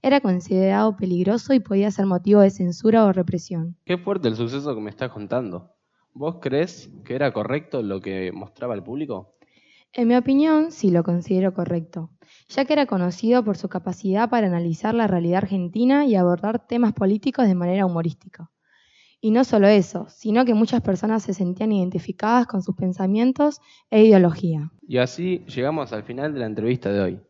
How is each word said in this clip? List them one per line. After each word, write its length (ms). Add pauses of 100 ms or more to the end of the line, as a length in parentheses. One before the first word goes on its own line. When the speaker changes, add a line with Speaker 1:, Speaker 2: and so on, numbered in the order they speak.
Speaker 1:
era 180
considerado 760
peligroso 580
y 60
podía 300
ser 160
motivo 340
de 100
censura 540
o 80
represión. 720
Speaker 2:
Qué 140
fuerte 300
el 80
suceso 380
que 60
me 100
estás 200
contando. 640 (400)
¿Vos 280
crees 500 (140)
que 100
era 180
correcto 500
lo 180
que 320
mostraba 420
el 80
público? 520 (580)
Speaker 1:
En 160
mi 80
opinión, 560
sí 180
lo 120
considero 520
correcto, 560 (380)
ya 160
que 100
era 120
conocido 580
por 120
su 120
capacidad 600
para 180
analizar 480
la 120
realidad 320
argentina 680
y 120
abordar 500
temas 260
políticos 540
de 80
manera 320
humorística. 640 (680)
Y 100
no 140
solo 240
eso, 420
sino 340
que 80
muchas 300
personas 400
se 100
sentían 400
identificadas 760
con 160
sus 140
pensamientos 840 (300)
e 140
ideología. 680 (160)
Speaker 2:
Y 120
así 480
llegamos 460
al 100
final 320
de 60
la 60
entrevista 460
de 80
hoy. 300